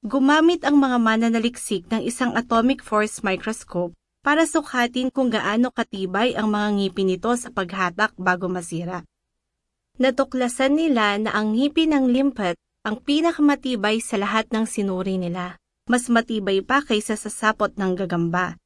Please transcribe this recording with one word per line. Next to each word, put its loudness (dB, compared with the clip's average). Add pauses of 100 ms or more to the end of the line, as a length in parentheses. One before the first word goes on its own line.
Gumamit 4
ang 4
mga 2
mananaliksik 0
ng 0
isang -2
atomic 0
force -2
microscope -4 (320)
para 2
sukatin -2
kung 0
gaano 0
katibay -2
ang -2
mga 0 (100)
ngipin 0
nito 0
sa -10
paghatak -2
bago -2
masira. -8 (960)
Natuklasan 0
nila 2
na -2
ang 0
ngipin 2
ng 4
limpet 0 (240)
ang -4
pinakamatibay 0
sa -4
lahat -2
ng 0
sinuri -2
nila. -6 (220)
Mas 0
matibay 0
pa 2
kaysa -2
sa -12
sapot -2
ng 0
gagamba. -2 (100)